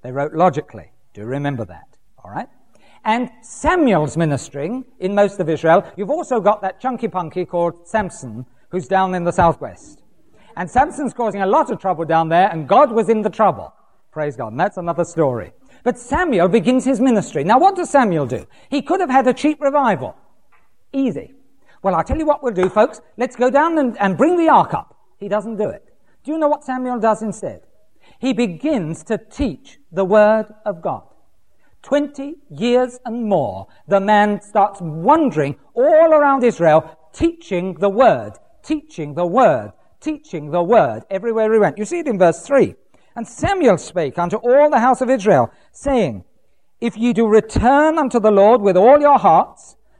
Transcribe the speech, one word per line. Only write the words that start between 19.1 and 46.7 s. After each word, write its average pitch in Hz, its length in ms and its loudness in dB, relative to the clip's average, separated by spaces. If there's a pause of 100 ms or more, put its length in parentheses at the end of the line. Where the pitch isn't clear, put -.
had 254 160 2
a 247 80 2
cheap 294 260 -2
revival. 269 540 -2 (800)
Easy. 262 420 -4 (480)
"Well, 185 140 0
I'll 160 80 0
tell 285 140 -4
you 311 80 -4
what 294 140 0
we'll 247 120 -4
do, 185 160 0
folks. 214 320 0 (160)
Let's 247 180 -6
go 247 160 0
down 320 280 2
and, 254 200 -2
and 196 180 -2
bring 330 200 2
the 330 120 2
ark 202 260 4
up." - 200 -8 (220)
He - 100 -12
doesn't 208 300 -6
do 190 140 -2
it. - 220 -16 (300)
Do - 80 -12
you 320 80 -4
know 311 80 0
what 294 160 -2
Samuel 254 380 -6
does 214 200 0
instead? 180 420 -10 (580)
He 254 120 -2
begins 190 720 -4
to 220 140 -4
teach - 600 -10 (100)
the 190 140 -2
word 214 500 4 (100)
of 170 180 -8
God. 135 200 -6 (760)
Twenty 285 560 -6 (120)
years 240 560 -2
and 233 200 -8
more, 123 420 -2 (220)
the 196 100 2
man 208 420 2
starts 202 400 -2
wandering 165 760 0 (180)
all 311 400 4
around 277 300 2
Israel, 160 520 2 (160)
teaching 190 600 -4
the 196 160 0
word, 170 440 2 (280)
teaching 165 520 -8
the 175 120 -2
word, 165 460 2 (260)
teaching 160 540 -10
the 175 100 0
word 160 480 2
everywhere 220 420 -2
he 226 60 2
went. 180 200 0
You 208 60 -4
see 339 140 -6
it 320 80 -6
in 208 140 -2
verse 165 260 2
three. 247 300 0 (400)
"And 233 100 -10
Samuel 311 520 0
spake 156 380 -6
unto 175 200 -4
all 269 340 2
the 285 80 2
house 247 220 2
of 247 100 -2
Israel, 185 400 2 (220)
saying, 180 520 -4 (560)